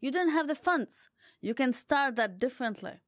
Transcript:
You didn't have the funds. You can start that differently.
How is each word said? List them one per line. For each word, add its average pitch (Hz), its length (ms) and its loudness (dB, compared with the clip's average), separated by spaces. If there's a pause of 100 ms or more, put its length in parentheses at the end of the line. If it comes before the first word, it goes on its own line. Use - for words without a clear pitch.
You 269 100 -4
didn't 339 220 2
have 311 160 2
the 302 60 2
funds. - 560 -2 (320)
You 208 120 -2
can 254 200 2
start 277 420 0
that 202 220 -2
differently. 220 680 -4